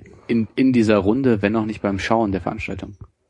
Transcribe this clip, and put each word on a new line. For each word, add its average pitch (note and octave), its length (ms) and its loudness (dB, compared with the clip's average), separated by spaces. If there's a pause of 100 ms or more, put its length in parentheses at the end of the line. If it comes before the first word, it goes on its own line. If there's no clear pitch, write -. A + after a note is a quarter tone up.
(280)
in, A2+ 180 0 (100)
in C3 160 2
dieser A2 260 4
Runde, A2 440 2
wenn G#2 140 2
auch A2 100 -2
nicht G#2+ 160 -8
beim G2 160 -2
Schauen A2+ 340 0
der F#2 80 -2
Veranstaltung. G2+ 560 -10 (340)